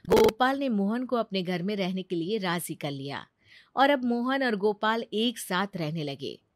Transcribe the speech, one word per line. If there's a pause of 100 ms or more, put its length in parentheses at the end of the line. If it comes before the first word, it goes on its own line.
(100)
गोपाल
ने
मोहन
को
अपने
घर
में
रहने
के
लिए
राजी
कर
लिया (500)
और
अब
मोहन
और
गोपाल
एक
साथ (100)
रहने
लगे। (180)